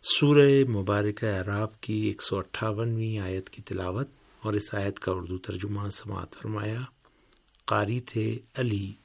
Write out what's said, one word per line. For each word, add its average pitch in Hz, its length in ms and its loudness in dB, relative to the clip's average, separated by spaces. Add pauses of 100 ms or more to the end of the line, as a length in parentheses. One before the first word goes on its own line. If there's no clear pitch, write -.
سورہ 139 680 8
مبارکہ 104 560 0
اعراف 101 560 -2
کی 110 120 -6
ایک 107 280 -2
سو - 160 -2
اٹھاونویں 110 800 -2
آیت 95 320 -4
کی - 120 -18
تلاوت 95 460 -4 (340)
اور 107 120 -2
اس 104 200 -2
آیت 98 260 -2
کا - 120 -2
اردو 90 260 -4
ترجمہ 101 520 -6
سماعت 95 440 -8
فرمایا۔ 107 460 -6 (880)
قاری 107 340 2
تھے 113 380 -2 (200)
علی 101 340 -2 (140)